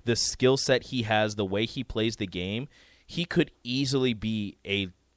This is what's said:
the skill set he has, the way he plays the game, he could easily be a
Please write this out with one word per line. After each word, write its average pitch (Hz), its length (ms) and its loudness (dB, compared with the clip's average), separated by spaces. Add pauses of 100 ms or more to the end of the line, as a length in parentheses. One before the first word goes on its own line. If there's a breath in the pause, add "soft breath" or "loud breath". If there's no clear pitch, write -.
the 120 120 2
skill 127 420 4
set 131 280 2
he 123 180 -4
has, 107 320 2
the 104 100 0
way 98 200 0
he 127 180 -6
plays 113 340 -2
the 104 100 -4
game, 92 400 -4 (380 soft breath)
he 170 200 -4
could - 260 0 (120)
easily 127 500 0
be 107 520 -4
a 98 240 -2 (280)